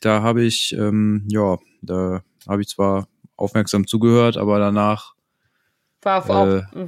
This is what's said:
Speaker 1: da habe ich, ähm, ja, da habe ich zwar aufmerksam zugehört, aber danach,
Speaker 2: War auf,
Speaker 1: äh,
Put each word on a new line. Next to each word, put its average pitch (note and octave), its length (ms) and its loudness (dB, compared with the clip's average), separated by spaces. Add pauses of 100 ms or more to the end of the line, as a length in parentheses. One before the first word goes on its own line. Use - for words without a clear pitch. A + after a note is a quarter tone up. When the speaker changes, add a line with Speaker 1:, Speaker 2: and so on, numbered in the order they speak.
Speaker 1:
da G#2+ 220 2
habe A#2 220 2
ich, - 280 -2
ähm, G#2+ 560 0
ja, G2+ 300 0 (240)
da F#2 400 -4 (260)
habe G2+ 140 -2
ich G2+ 60 -8
zwar G2 400 -2 (280)
aufmerksam G2+ 500 -2
zugehört, A#2 500 2
aber G#2 220 0
danach, G#2 560 0 (880)
Speaker 2:
War F#3+ 160 0
auf, - 100 -4 (200)
Speaker 1:
äh, F#2+ 140 2 (240)